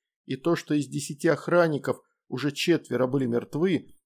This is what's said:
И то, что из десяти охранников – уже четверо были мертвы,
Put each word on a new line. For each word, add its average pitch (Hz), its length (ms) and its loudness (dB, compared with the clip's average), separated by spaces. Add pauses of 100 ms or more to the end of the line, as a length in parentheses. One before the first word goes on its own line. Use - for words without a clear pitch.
(260)
И 131 100 -6
то, 165 220 0
что - 160 -4
из 143 140 0
десяти 147 420 -2
охранников – 160 720 0 (300)
уже 127 200 -2
четверо 127 560 0
были 135 180 0
мертвы, 127 680 -2 (120)